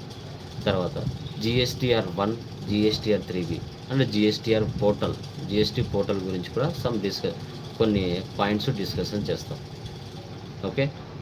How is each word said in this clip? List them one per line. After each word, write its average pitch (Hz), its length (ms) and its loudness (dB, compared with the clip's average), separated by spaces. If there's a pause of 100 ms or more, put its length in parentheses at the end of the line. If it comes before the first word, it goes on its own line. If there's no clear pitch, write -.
(640)
తర్వాత 92 420 2 (360)
జీఎస్టీఆర్ 120 640 4 (100)
వన్, 104 200 2 (340)
జీఎస్టీఆర్ 104 520 4
త్రీ 90 220 -4
బీ - 140 -2 (360)
and 135 100 4
జీఎస్టీఆర్ 107 760 4
పోర్టల్, 101 320 2 (360)
జీఎస్టీ 107 320 2
పోర్టల్ 101 360 0
గురించి 92 360 -2
కూడా 139 200 2 (100)
some 117 180 0
discuss-, 95 380 -2 (380)
కొన్ని 95 440 4 (180)
పాయింట్స్ 104 300 4
డిస్కషన్ 101 600 -2
చేస్తాం. 78 280 -4 (1080)
ఓకే, 135 220 2 (320)